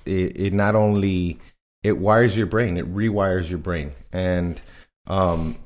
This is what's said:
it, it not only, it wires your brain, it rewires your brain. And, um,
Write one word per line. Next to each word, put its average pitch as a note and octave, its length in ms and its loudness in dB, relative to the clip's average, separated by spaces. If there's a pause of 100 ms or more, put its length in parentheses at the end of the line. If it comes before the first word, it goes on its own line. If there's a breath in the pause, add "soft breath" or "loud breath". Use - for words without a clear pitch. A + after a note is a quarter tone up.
it, F#2 340 -2
it G2 140 0
not G2+ 220 2
only, G2 640 2 (440 soft breath)
it G#2+ 140 2
wires G#2+ 400 4
your A2 100 0
brain, G#2+ 300 0
it F2 160 -6
rewires G2 560 0
your F2+ 100 -4
brain. D#2 320 -4 (200)
And, F2+ 500 -2 (460 loud breath)
um, E2+ 580 0